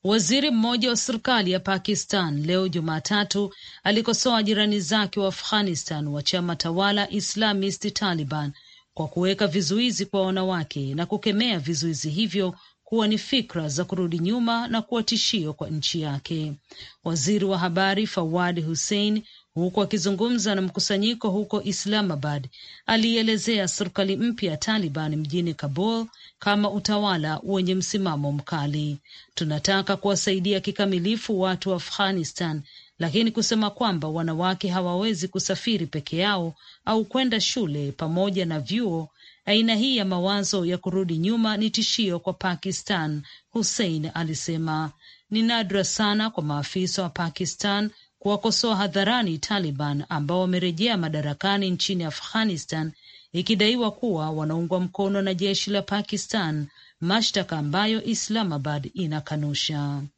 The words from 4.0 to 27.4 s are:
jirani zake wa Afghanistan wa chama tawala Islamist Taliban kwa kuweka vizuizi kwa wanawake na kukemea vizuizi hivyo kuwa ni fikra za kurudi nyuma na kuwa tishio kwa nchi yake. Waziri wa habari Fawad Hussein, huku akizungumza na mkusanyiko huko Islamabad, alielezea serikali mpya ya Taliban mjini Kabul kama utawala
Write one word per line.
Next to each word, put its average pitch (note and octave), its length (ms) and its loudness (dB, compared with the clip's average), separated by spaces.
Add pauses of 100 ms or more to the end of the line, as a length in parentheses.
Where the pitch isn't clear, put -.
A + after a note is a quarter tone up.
jirani G#3 360 2
zake G3 400 0
wa G3 80 2
Afghanistan F3+ 800 -2
wa C#3+ 160 -4
chama F3 320 0
tawala G3 560 2
Islamist G3+ 800 0
Taliban D3+ 580 -2 (420)
kwa D#3 140 -4
kuweka F#3+ 400 2
vizuizi F#3+ 580 2
kwa G3 200 0
wanawake F3+ 680 -2
na E3+ 100 -2
kukemea G#3 540 0
vizuizi D#3 500 -2
hivyo F3+ 460 0 (280)
kuwa A3 240 2
ni G#3+ 100 2
fikra G#3 520 -2
za C#3+ 140 -2
kurudi F3 360 0
nyuma A#3 480 0
na A3+ 140 0
kuwa A3+ 220 -2
tishio G#3 500 0
kwa D3+ 160 -8
nchi D#3 320 -2
yake. D3+ 520 -4 (500)
Waziri E3+ 420 2
wa F#3+ 120 2
habari F#3+ 500 2
Fawad E3+ 580 0
Hussein, G#3 580 0 (300)
huku F3+ 280 0
akizungumza G3+ 760 0
na G3 60 0
mkusanyiko G3+ 680 0
huko G3+ 340 -2
Islamabad, D#3+ 840 -2 (380)
alielezea A3 840 2
serikali F#3+ 500 0
mpya A3 340 0
ya D3+ 60 -4
Taliban D#3 580 -2
mjini D#3 380 0
Kabul G3 520 -2 (340)
kama G#3 320 2
utawala G3 720 0